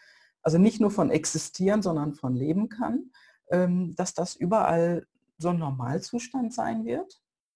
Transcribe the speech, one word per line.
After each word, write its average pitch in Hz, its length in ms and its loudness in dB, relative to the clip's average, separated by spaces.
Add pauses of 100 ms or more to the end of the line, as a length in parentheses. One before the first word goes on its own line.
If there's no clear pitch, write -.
(420)
Also 160 160 2
nicht 202 240 6
nur 208 100 2
von 170 180 2
existieren, 185 720 0
sondern 156 320 -2
von 127 200 -4
leben 160 360 0
kann, 226 420 -4 (400)
ähm, 180 440 2
dass 185 180 -4
das - 220 -4
überall 175 680 2 (320)
so 165 120 -2
ein 175 100 2
Normalzustand 180 920 -4
sein 226 320 -4
wird? 294 360 -6 (340)